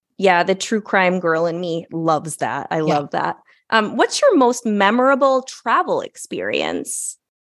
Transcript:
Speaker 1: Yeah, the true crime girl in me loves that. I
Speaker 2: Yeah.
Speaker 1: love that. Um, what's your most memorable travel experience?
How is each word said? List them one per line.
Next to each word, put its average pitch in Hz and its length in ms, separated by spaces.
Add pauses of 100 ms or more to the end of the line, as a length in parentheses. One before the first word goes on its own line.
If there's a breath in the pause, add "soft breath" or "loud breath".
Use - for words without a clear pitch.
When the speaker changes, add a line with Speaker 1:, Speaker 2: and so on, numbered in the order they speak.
(180)
Speaker 1:
Yeah, 180 240
the 190 140
true 208 260
crime 185 380
girl 165 260
in 170 140
me 170 320
loves 160 460
that. 131 340
I 165 60
Speaker 2:
Yeah. 160 40 (140)
Speaker 1:
love 143 160
that. 151 260 (320 soft breath)
Um, 220 280
what's 370 220
your 539 160
most 254 300
memorable 254 760
travel 240 580
experience? - 1160 (280)